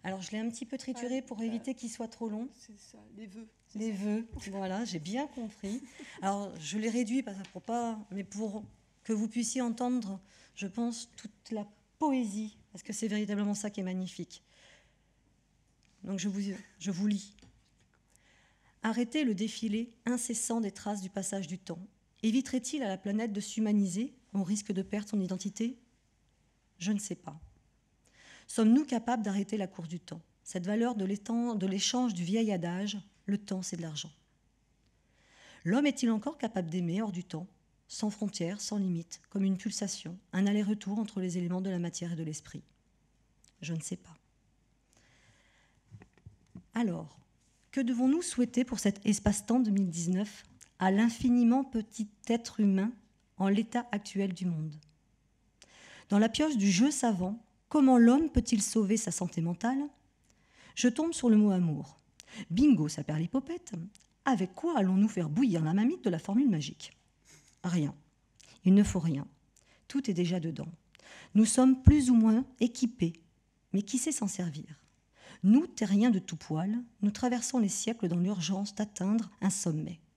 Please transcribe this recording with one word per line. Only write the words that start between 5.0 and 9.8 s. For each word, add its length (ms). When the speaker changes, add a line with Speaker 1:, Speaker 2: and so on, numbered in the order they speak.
Speaker 1:
bien 260
compris. 560
Alors, 380
je 180
l'ai 120
réduit, 340
parce 140
que 100
pour 140
pas, 360
mais 100
pour 420
que 100
vous 140
puissiez 360
entendre, 580